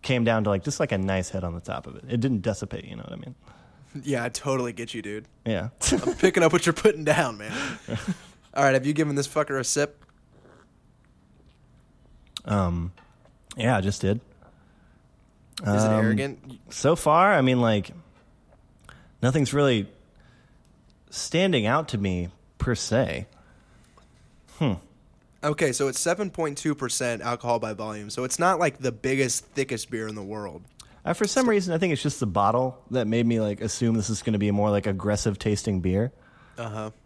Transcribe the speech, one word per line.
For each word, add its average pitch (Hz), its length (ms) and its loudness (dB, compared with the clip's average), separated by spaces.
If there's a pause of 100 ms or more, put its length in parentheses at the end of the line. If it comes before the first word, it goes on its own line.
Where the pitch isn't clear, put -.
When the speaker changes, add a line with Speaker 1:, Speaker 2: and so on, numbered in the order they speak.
Speaker 1:
Came 123 220 2
down 113 200 2
to, 104 60 2
like, 98 140 0
just, 147 160 -4
like, 151 120 0
a 101 60 0
nice 95 320 -2
head 92 140 -6
on 85 100 -6
the 85 60 -10
top - 260 -10
of - 100 -16
it. - 120 -18
It 120 120 0
didn't 117 220 0
dissipate, 98 420 -6
you - 120 -14
know 110 80 -14
what - 80 -14
I - 40 -12
mean? - 180 -14 (720)
Speaker 2:
Yeah, 131 200 0
I 123 40 -2
totally 127 440 -2
get 110 220 -10
you, 113 80 -6
dude. 104 240 -10 (180)
Speaker 1:
Yeah. 110 240 -2 (120)
<laughs> - 120 2
Speaker 2:
I'm - 240 0
picking 185 260 4
up 160 100 6
what 175 140 2
you're 165 60 2
putting 160 320 2
down, 143 340 2
man. 104 140 -12 (360)
Speaker 1:
<laughs> - 640 -8
Speaker 2:
All 139 100 2
right, 135 100 6
have 131 120 2
you 147 60 0
given 151 240 0
this 143 120 -2
fucker 143 300 -2
a 127 60 -2
sip? - 400 -2 (2500)
Speaker 1:
Um, 87 480 0 (640)
yeah, 117 200 2
I 98 40 2
just 98 200 -2
did. 104 200 0 (1400)
Speaker 2:
Is - 60 -2 (160)
it 110 60 4
Speaker 1:
Um, 110 140 4
Speaker 2:
arrogant? 110 640 -2
Speaker 1:
so - 280 2
far, 170 360 4
I 160 80 6
mean, 127 200 4
like, 110 320 2 (1300)
nothing's 131 320 2
really 131 340 4 (1200)
standing 160 560 2
out 147 220 2
to 110 100 -4
me, 90 300 -2 (300)
per 123 160 0
se. 107 520 -2 (1300)
Hmm. 127 160 0 (720)
Speaker 2:
Okay, 147 280 0
so 139 160 0
it's 127 120 -4
seven 185 300 -2
point 151 280 -4
two 151 160 -2
percent 120 480 -4
alcohol 120 360 -2
by 110 140 -6
volume, 107 380 -10
so 123 140 -6
it's 127 140 -4
not, 175 200 2
like, 165 200 0
the 127 140 -2
biggest, 127 540 -2
thickest - 440 -6
beer 110 180 -6
in 107 60 -10
the 104 80 -10
world. 98 400 -10 (420)
Speaker 1:
Uh, - 80 0
for 202 140 0
some 262 200 2
Speaker 2:
So 240 40 4
Speaker 1:
reason, 190 240 2
I 165 40 0
think 175 140 2
it's 139 100 -2
just 143 180 -2
the 120 60 0
bottle 110 640 2
that 117 160 0
made 117 200 2
me, 117 140 2
like, 104 200 -2
assume 113 360 0
this 107 140 -2
is 104 120 -4
gonna 107 160 0
be 104 100 2
a 104 40 2
more, 104 180 4
like, 101 160 2
aggressive 101 520 0
tasting 101 420 0
beer. 95 320 0 (460)
Speaker 2:
Uh-huh. 110 320 -8 (160)